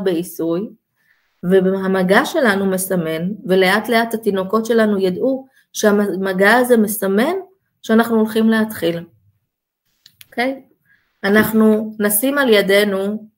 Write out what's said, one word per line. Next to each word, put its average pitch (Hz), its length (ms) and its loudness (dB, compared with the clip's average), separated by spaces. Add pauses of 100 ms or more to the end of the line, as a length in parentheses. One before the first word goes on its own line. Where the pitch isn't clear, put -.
בעיסוי", 175 640 -4 (720)
והמגע 190 840 2
שלנו 208 400 0
מסמן, 180 640 -2 (160)
ולאט 190 440 2
לאט 233 240 0
התינוקות 208 520 -2
שלנו 220 340 2
ידעו 240 480 -2 (260)
שהמגע 202 800 0
הזה 247 240 4
מסמן 208 560 0 (480)
שאנחנו 226 360 0
הולכים 220 320 0
להתחיל. 170 560 -2 (1200)
אוקיי? 262 380 -6 (600)
אנחנו 214 760 2
נשים 262 380 -2
על 269 120 0
ידינו 202 880 0